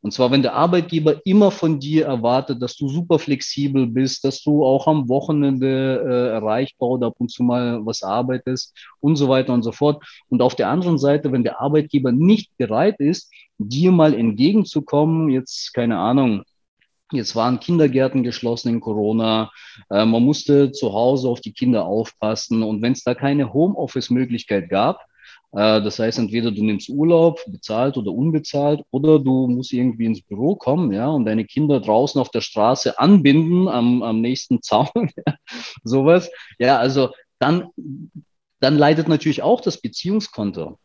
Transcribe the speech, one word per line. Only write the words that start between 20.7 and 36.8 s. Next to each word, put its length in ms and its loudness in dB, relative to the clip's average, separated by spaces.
zu 220 -6
Hause 360 0
auf 120 -4
die 120 -14
Kinder 340 0
aufpassen 760 -4
und 220 -4
wenn's 200 -2
da 120 -2
keine 380 -2
Homeoffice-Möglichkeit 1160 -2
gab, 300 0
äh, 260 2
das 180 -6
heißt, 200 -2
entweder 320 -2
du 120 -4
nimmst 260 -4
Urlaub, 580 2
bezahlt 500 -4
oder 140 -4
unbezahlt, 800 -2
oder 280 4
du 280 0
musst 240 -4
irgendwie 340 -2
ins 160 -2
Büro 340 -4
kommen, 360 -2
ja, 160 -2
und 180 0
deine 200 -2
Kinder 340 0
draußen 400 0
auf 100 -2
der 120 -4
Straße 580 0
anbinden 680 4
am, 360 0
am 180 -2
nächsten 400 -2
<laughs> 20 -20
Zaun, 260 2
ja, 100 -2
sowas. 460 2
Ja, 180 4
also 340 0